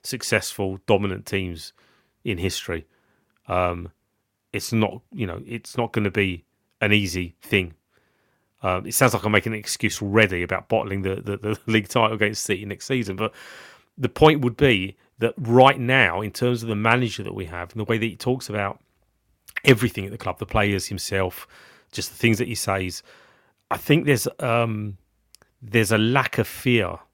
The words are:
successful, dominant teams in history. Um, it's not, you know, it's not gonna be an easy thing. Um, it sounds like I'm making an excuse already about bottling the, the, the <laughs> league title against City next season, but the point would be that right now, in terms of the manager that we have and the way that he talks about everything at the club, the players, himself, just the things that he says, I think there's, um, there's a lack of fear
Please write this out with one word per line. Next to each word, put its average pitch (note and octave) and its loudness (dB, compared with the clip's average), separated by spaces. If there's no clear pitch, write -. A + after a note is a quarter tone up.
successful, G2+ -4
dominant G2+ 2
teams F#2 -6
in G2 -4
history. E2+ -6
Um, F2 -2
it's B2 -6
not, A2 0
you B2 -6
know, E2+ -10
it's - -12
not A#2 -4
gonna G#2 0
be F#2 -2
an G#2 2
easy F2+ 0
thing. F2+ 0
Um, F#2 -2
it - -10
sounds B2 4
like A2 -4
I'm G#2+ 0
making G#2+ 2
an G#2+ -8
excuse - -6
already G2+ 2
about F2+ -4
bottling G2 -2
the, F#2+ -2
the, G2+ -8
the G#2 -4
<laughs> A2 -2
league A2 4
title A2+ 2
against G#2 -2
City G2+ -4
next G2+ -12
season, A2+ -4
but G#2+ -4
the B2+ -2
point D#3 6
would B2 0
be G2+ 2
that A2+ 0
right C3 6
now, A#2+ 2
in G#2 -6
terms B2 -2
of A#2 -8
the G#2+ -2
manager A2+ 2
that G2 -8
we G2 -8
have F2 -10
and A2 -10
the G#2+ -4
way A2+ 0
that A2 0
he G2+ -6
talks B2+ -4
about G2+ -4
everything A2+ 6
at G2+ -10
the A2 -14
club, - -6
the G2+ -8
players, G2+ 0
himself, F#2+ -6
just - -8
the - -20
things A2 4
that A#2+ -4
he A2+ -8
says, F#2+ -6
I E3+ -2
think D3+ 2
there's, C3+ 2
um, A2+ -2
there's A2 2
a A2 4
lack B2 2
of G#2+ 0
fear G#2 0